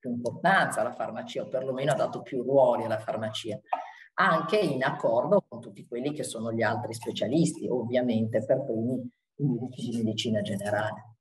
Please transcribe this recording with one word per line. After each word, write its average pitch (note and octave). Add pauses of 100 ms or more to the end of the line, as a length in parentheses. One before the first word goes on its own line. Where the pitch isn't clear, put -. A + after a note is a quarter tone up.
più B2+
importanza B2
alla A#2
farmacia, A#2
o -
perlomeno C3+
ha C3+
dato -
più B2
ruoli B2
alla A2
farmacia, A2 (580)
anche F#3
in C#3
accordo C#3+
con A2+
tutti A2+
quelli B2
che D3
sono A2+
gli A2+
altri A2+
specialisti, A#2+
ovviamente A2+
per -
primi A2+ (260)
i C#3+
medici A#2+
di A#2
medicina A2
generale. G#2